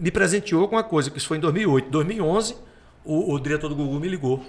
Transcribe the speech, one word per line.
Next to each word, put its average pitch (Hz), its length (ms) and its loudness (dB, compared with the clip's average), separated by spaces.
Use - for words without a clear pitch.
me 170 100 0
presenteou 196 580 2
com 214 60 -2
uma 226 80 2
coisa, 156 280 0
que 139 80 -10
isso - 100 -6
foi 156 80 0
em 156 40 -4
dois 156 140 2
mil 208 80 0
e 214 40 0
oito. 135 200 4
Em 131 60 -14
dois 151 140 2
mil 214 100 -4
e 214 40 -4
onze, 190 360 0
o, 156 300 0
o 143 40 0
diretor 147 300 -2
do 147 80 -4
Gugu 143 240 -2
me 170 80 -4
ligou 135 400 -2